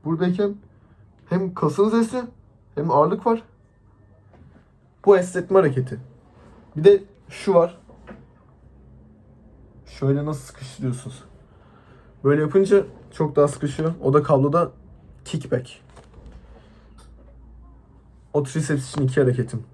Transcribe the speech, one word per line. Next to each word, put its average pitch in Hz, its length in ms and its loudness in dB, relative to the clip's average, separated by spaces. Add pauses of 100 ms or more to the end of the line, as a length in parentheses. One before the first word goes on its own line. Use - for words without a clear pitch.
Buradayken 180 500 -2 (720)
hem 185 260 -2
kasınız 196 400 0
esniyor 233 300 -2 (500)
hem 156 160 -4
ağırlık 156 360 2
var. 226 160 0 (1600)
Bu 196 120 8
esnetme 180 420 0
hareketi. 131 420 0 (760)
Bir 151 80 -6
de 196 180 8 (260)
şu - 260 -4
var. 170 240 2 (2000)
Şöyle 139 380 -2
nasıl 151 160 -8
sıkıştırıyorsunuz? - 840 -12 (1000)
Böyle 147 180 2
yapınca 196 420 2 (260)
çok 151 260 -4
daha 143 120 4
sıkışıyor. 156 540 -4
O 135 100 0
da 147 100 4
kabloda 147 480 2 (540)
kickback. - 440 -6 (2750)
O 147 100 0
triceps 147 480 -4
için 147 120 -4
iki 131 180 0
hareketim. 123 540 0